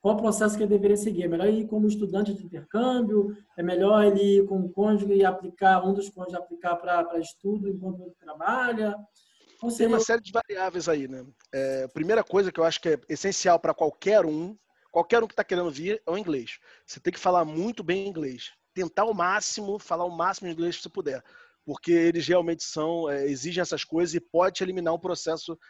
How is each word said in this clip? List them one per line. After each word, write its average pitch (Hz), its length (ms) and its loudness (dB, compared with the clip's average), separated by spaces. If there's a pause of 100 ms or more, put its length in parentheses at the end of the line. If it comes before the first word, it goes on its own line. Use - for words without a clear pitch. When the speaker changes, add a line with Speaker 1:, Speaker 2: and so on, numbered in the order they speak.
Speaker 1:
qual 208 140 2
o 214 80 -2
processo 214 340 2
que 214 60 0
ele 202 80 0
deveria 202 260 4
seguir? 202 280 -2
É 170 40 -2
melhor 170 200 0
ir 220 180 0
como 214 220 2
estudante 202 440 0
de 180 140 -10
intercâmbio? 208 880 0 (220)
É 175 40 -4
melhor 196 420 4
ele 202 340 6
ir 196 80 6
com 190 140 0
o 180 100 -4
cônjuge 202 420 2
e 196 120 6
aplicar, 185 600 2
um 190 80 2
dos 196 160 -2
cônjuges 180 300 -10
aplicar 175 380 -6
pra, 175 280 0
pra 170 140 -4
estudo 196 500 -4
enquanto 180 340 -6
ele 175 180 -18
trabalha? 214 760 -2 (640)
Qual 233 180 -4
Speaker 2:
Tem 226 120 4
uma 226 100 4
Speaker 1:
seria - 20 4
Speaker 2:
série 226 220 0
de - 100 -18
variáveis 185 560 -2
aí, 143 200 0
né? 131 180 -14 (260)
É, 135 320 -4
a 131 40 -8
primeira 202 340 0
coisa 190 300 0
que - 80 -6
eu 165 40 4
acho 165 160 0
que 165 100 0
é 147 180 2
essencial 175 500 2
pra 160 160 0
qualquer 185 500 2
um, 165 320 -4 (360)
qualquer 196 320 4
um - 20 -6
que - 80 -18
tá 208 80 -2
querendo 175 300 -2
vir, 180 340 -6
é 165 40 -4
o 175 60 -2
inglês. 151 420 -6 (280)
Você - 140 -16
tem 175 120 -2
que - 60 -14
falar 180 260 4
muito 185 380 -6
bem 185 240 -2
inglês. 151 460 -8 (200)
Tentar 180 300 -2
ao 226 100 0
máximo, 202 680 -2
falar 175 260 -4
o 175 120 -6
máximo 180 320 -2
de 165 60 -6
inglês 170 220 -4
que - 80 -14
você 175 40 -14
puder. 143 340 -8 (400)
Porque 147 300 -2
eles 165 340 4
realmente 170 380 0
são, 165 440 -4
é, 143 180 -2
exigem 143 340 -4
essas 160 240 -4
coisas 165 300 -2
e 170 40 0
pode 175 380 0
te 190 80 -2
eliminar 180 300 -2
um 170 40 -6
processo 165 580 -6 (140)